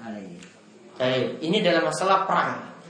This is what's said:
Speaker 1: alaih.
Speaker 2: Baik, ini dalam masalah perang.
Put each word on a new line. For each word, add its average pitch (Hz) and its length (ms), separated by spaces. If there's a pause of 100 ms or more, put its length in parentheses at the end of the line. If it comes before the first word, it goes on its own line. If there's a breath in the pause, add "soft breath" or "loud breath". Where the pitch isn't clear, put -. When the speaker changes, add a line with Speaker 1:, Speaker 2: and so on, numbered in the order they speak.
Speaker 1:
alaih. 98 400 (560)
Speaker 2:
Baik, 127 480
ini 180 160
dalam 170 240
masalah 185 400
perang. 127 400 (260)